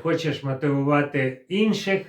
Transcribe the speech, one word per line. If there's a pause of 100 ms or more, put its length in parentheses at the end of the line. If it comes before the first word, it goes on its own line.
хочеш
мотивувати
інших,